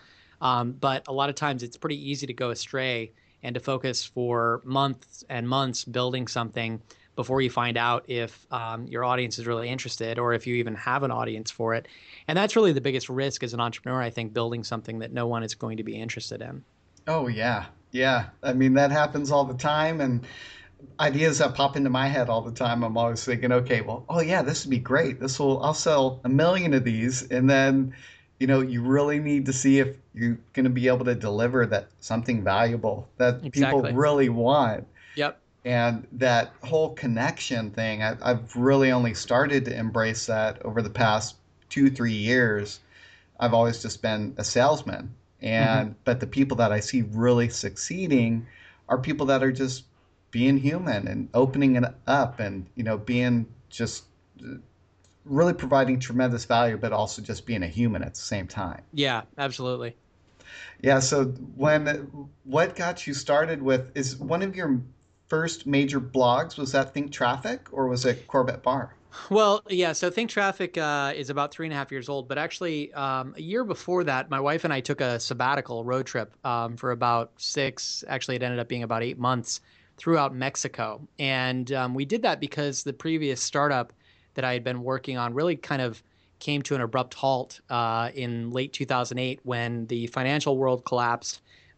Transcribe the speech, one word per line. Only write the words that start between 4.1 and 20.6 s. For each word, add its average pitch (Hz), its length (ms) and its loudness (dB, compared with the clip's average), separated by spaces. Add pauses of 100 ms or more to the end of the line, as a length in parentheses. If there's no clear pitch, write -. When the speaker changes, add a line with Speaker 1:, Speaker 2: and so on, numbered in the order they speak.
Speaker 1:
months 135 640 -4
and 120 200 -6
months 131 360 0
building 127 440 -4
something 113 520 -6 (340)
before 127 280 -2
you 123 80 2
find 120 260 0
out 120 320 0
if, 117 440 -6
um, 113 340 -8
your 123 180 -6
audience 123 340 -2
is 117 80 -8
really 117 220 -4
interested 117 500 -6
or 120 140 0
if 113 140 -2
you 123 80 -2
even 117 200 -2
have 123 280 -2
an 131 80 -2
audience 113 400 -6
for 113 240 -2
it. - 140 -6 (380)
And 160 120 0
that's 208 180 2
really 208 160 6
the 135 80 2
biggest 131 300 -4
risk 131 320 -2
as 120 100 -6
an 120 80 -4
entrepreneur, 127 400 -2
I 120 80 -2
think, 113 240 -6
building 117 320 -2
something 113 360 -8
that 117 120 -10
no 120 140 -2
one 117 160 -2
is 110 120 -8
going 113 220 -8
to 110 60 -8
be 110 180 -8
interested 113 400 -10
in. 127 240 -14 (420)
Speaker 2:
Oh, 156 200 0
yeah. 113 400 -2 (260)
Yeah. 127 360 2 (140)
I 131 120 -2
mean, 131 200 4
that 139 160 6
happens 147 400 0
all 143 140 4
the 127 100 -6
time. 151 460 0
And 127 260 0 (760)